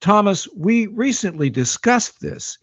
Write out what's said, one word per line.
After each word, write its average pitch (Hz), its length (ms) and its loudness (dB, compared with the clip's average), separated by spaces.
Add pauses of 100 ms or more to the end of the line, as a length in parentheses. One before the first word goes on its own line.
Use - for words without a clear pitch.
Thomas, 202 520 2
we 220 340 2
recently 202 600 -2
discussed 131 720 0
this - 420 -10